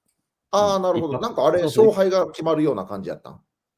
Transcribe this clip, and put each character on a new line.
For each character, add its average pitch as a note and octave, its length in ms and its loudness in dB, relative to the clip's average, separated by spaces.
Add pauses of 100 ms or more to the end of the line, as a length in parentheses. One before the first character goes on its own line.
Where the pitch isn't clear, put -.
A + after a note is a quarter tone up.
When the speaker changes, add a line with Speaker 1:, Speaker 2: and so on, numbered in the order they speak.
(500)
Speaker 1:
あ G3+ 240 0
ー、 - 40 -2
Speaker 2:
う - 20 -2
ん。 - 20 -6
Speaker 1:
な F#3 120 0
る E3+ 60 -2
ほ E3 100 -4
ど。 C#3 40 -6
Speaker 2:
一 B2 80 -6
発。 - 0 -
Speaker 1:
な A3 80 -6
ん A2+ 60 -10
か B2+ 100 0
あ D#3+ 60 4
れ、 F3 80 2
Speaker 2:
そ E3+ 80 -2
う - 20 0
そ A3 140 6
う。 A3 60 8
Speaker 1:
勝 G3 200 2
敗 - 0 -
が F#3 220 0
決 - 120 -10
ま D#3+ 120 0
る D3+ 80 0
よ D3+ 80 2
う B2 40 -2
な F#2+ 100 -8
感 G2 180 -12
じ F2 60 -8
や D#2 60 -6
っ - 60 -20
た B1 80 -20
ん？ C#2 100 -20 (380)